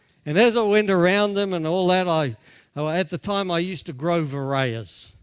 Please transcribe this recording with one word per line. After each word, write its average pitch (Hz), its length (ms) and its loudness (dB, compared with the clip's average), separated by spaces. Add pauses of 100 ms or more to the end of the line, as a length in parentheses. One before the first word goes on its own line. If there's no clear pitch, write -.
(260)
And 151 100 -2
as 226 200 4
I 233 60 2
went 208 280 2
around 196 440 4
them 196 180 -2
and 165 120 -2
all 180 240 0
that, 185 200 2
I, 151 280 0 (380)
oh, 151 140 -4
at 170 200 -2
the 170 100 -8
time 196 340 -4
I 170 80 0
used 180 260 -6
to 170 60 -10
grow 160 320 0
Vireyas. 135 880 -4 (100)